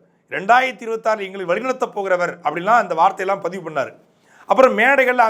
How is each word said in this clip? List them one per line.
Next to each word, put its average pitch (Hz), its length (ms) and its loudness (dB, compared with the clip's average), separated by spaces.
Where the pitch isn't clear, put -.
ரெண்டாயிரத்தி 220 520 0
இருபத்தாறு 220 500 -4
எங்களை 190 140 -10
வழிநடத்தப் 233 500 -4
போகிறவர்" 180 480 -2
அப்படின்லாம் 180 400 0
அந்த 175 120 -4
வார்த்தையெல்லாம் 190 480 0
பதிவு 175 260 -6
பண்ணாரு. 127 240 -4
அப்புறம் 226 320 4
மேடைகள்ல 254 520 2